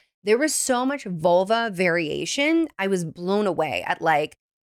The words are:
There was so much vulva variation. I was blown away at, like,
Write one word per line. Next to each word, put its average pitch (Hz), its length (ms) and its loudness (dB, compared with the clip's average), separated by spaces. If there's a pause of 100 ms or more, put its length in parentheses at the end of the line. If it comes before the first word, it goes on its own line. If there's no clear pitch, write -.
(260)
There 214 120 4
was 294 160 0
so 254 320 0
much 269 200 -4
vulva 190 680 2
variation. 175 920 0 (100)
I 196 100 -2
was 185 180 0
blown 190 420 -2
away 147 400 -2
at, 175 140 -4
like, 156 340 0 (280)